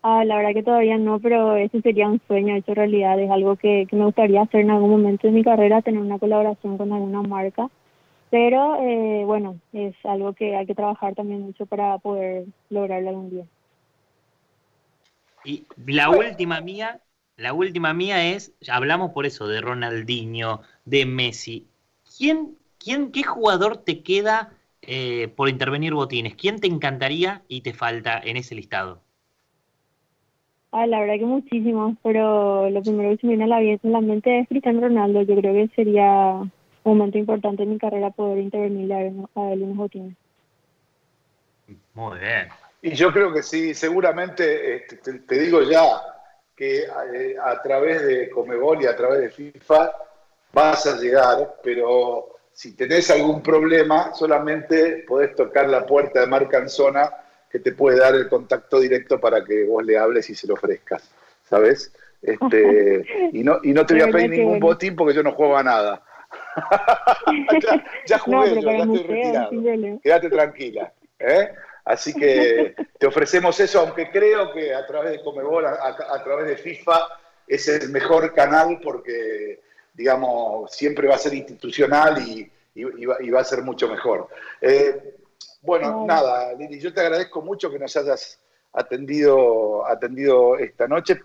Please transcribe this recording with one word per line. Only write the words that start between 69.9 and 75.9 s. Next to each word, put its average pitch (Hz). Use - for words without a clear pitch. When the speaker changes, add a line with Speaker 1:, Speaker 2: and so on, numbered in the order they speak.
Speaker 3:
Quédate 165
tranquila, 135
¿eh? 170
Así -
que 135
Speaker 1:
<laughs> -
Speaker 3:
te 139
ofrecemos 165
eso, 190
aunque 160
creo 202
que 151
a 131
través 151
de -
Conmebol, 147
a, 139
a, 135